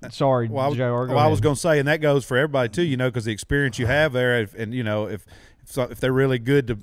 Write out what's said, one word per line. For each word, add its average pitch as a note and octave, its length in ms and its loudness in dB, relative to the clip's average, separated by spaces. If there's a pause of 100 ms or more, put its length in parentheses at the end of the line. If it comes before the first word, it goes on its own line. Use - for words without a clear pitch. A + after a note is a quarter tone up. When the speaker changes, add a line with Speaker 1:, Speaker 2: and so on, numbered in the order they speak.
(120)
Speaker 1:
sorry, B2+ 360 0
Speaker 2:
Well, C3 180 -2
I - 40 0
was, B2 80 -2
Speaker 1:
J B2+ 60 -2
R, B2 240 -2
go B2+ 80 -2
Speaker 2:
well, D3 80 4
I D#3 40 6
was D#3 120 2
Speaker 1:
ahead. - 40 0
Speaker 2:
gonna D3 120 4
say, D#3 240 2
and C#3 80 0
that D#3 140 0
goes C#3+ 240 2
for B2+ 120 0
everybody C3+ 320 0
too, E3+ 140 -2
you C#3 140 0
know, B2+ 140 0
'cause A2 140 -6
the A#2 60 -4
experience C#3 480 -2
you A#2 80 0
have C#3+ 260 2
there, B2 280 2
if, G2+ 140 -6
and, A2+ 180 -6
you B2+ 100 -4
know, G#2+ 240 -2
if, G2 180 -10 (380)
if - 80 -20
so, C3 120 -4
if A#2+ 160 -8
they're C3 140 0
really C3 240 2
good B2+ 300 2
to, A2+ 160 -4